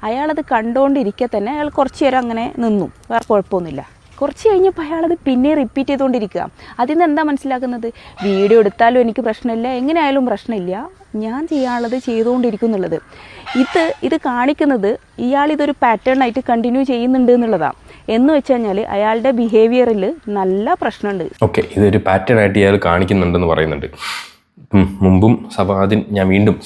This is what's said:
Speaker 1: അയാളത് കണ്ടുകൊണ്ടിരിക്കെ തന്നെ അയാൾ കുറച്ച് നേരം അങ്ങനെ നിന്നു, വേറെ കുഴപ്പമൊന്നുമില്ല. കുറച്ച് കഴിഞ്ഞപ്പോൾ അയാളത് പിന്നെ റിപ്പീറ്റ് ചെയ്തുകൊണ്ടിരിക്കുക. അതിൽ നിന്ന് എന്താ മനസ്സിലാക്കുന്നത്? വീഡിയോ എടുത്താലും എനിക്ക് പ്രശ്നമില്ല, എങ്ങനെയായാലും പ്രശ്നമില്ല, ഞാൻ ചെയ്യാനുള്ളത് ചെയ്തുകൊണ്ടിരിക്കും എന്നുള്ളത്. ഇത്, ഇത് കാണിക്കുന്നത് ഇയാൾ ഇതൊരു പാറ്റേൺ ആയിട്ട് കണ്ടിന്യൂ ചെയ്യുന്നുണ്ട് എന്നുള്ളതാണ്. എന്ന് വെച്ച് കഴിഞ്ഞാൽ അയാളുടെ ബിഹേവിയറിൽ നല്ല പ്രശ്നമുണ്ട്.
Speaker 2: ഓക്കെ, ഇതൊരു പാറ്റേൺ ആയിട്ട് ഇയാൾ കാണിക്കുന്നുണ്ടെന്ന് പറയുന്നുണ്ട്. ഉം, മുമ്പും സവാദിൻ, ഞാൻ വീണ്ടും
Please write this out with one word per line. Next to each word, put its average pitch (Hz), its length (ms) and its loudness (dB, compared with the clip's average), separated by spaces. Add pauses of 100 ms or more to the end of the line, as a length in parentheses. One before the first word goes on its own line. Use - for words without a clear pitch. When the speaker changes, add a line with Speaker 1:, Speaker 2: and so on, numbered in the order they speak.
Speaker 1:
അയാളത് 285 380 -4
കണ്ടുകൊണ്ടിരിക്കെ 247 960 0
തന്നെ 208 160 -4
അയാൾ 294 160 -6
കുറച്ച് 277 360 -2
നേരം 262 140 2
അങ്ങനെ 233 400 -4
നിന്നു, 214 340 -2 (180)
വേറെ 226 200 -2
കുഴപ്പമൊന്നുമില്ല. 175 560 -2 (340)
കുറച്ച് 294 280 -2
കഴിഞ്ഞപ്പോൾ 370 340 2
അയാളത് 330 420 -2
പിന്നെ 269 300 2
റിപ്പീറ്റ് 269 360 -2
ചെയ്തുകൊണ്ടിരിക്കുക. 247 600 -2 (300)
അതിൽ 233 120 0
നിന്ന് 339 120 2
എന്താ 311 180 0
മനസ്സിലാക്കുന്നത്? 262 640 -4 (380)
വീഡിയോ 202 360 4
എടുത്താലും 233 400 2
എനിക്ക് 233 200 0
പ്രശ്നമില്ല, 233 480 -4
എങ്ങനെയായാലും 269 580 0
പ്രശ്നമില്ല, 208 600 -6 (280)
ഞാൻ 226 300 -6
ചെയ്യാനുള്ളത് 247 520 -4
ചെയ്തുകൊണ്ടിരിക്കും 233 680 -2
എന്നുള്ളത്. 185 280 -2 (640)
ഇത്, 320 340 0 (100)
ഇത് 262 140 0
കാണിക്കുന്നത് 254 840 0 (200)
ഇയാൾ 277 340 0
ഇതൊരു 294 300 -2
പാറ്റേൺ 262 400 2
ആയിട്ട് 247 180 -2 (100)
കണ്ടിന്യൂ 240 320 0
ചെയ്യുന്നുണ്ട് 254 500 2
എന്നുള്ളതാണ്. 214 580 0 (180)
എന്ന് 247 240 4
വെച്ച് 277 200 2
കഴിഞ്ഞാൽ 214 280 -2
അയാളുടെ 220 500 0
ബിഹേവിയറിൽ 226 840 2 (140)
നല്ല 202 540 -2
പ്രശ്നമുണ്ട്. 202 420 -4 (180)
Speaker 2:
ഓക്കെ, - 200 2 (140)
ഇതൊരു 101 220 4
പാറ്റേൺ 98 400 2
ആയിട്ട് 104 200 2
ഇയാൾ 101 260 4
കാണിക്കുന്നുണ്ടെന്ന് 90 640 2
പറയുന്നുണ്ട്. 78 400 0 (880)
ഉം, 95 280 2
മുമ്പും 95 540 4
സവാദിൻ, 98 540 0
ഞാൻ 98 180 0
വീണ്ടും 98 380 2